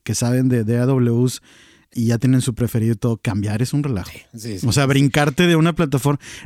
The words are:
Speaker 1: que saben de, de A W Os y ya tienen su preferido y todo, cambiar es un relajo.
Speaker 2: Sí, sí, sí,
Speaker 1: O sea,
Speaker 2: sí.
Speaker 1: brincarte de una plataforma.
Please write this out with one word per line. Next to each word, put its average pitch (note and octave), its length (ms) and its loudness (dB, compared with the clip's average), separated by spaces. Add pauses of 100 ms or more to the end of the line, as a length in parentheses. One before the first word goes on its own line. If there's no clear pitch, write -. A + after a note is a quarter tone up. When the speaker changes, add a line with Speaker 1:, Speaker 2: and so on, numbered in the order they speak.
Speaker 1:
que A2 100 -4
saben B2+ 360 0
de, A#2+ 140 2
de A#2 140 0
A B2 80 0
W B2+ 240 2
Os B2 320 0 (500)
y A#2 160 -2
ya A#2 120 2
tienen B2+ 220 2
su B2 120 -2
preferido A#2 400 0
y G#2 40 -6
todo, A#2 200 -2
cambiar G#2 460 -4
es B2 100 -6
un D3 80 0
relajo. A#2+ 300 -4 (220)
Speaker 2:
Sí, A#2 60 -16
sí, A2 200 -10
sí, G#2+ 80 -2
Speaker 1:
O A2 40 2
sea, C#3+ 120 2
Speaker 2:
sí. C3+ 60 0
Speaker 1:
brincarte C#3+ 580 2
de E3+ 80 4
una D#3+ 180 2
plataforma. C#3+ 460 0 (260)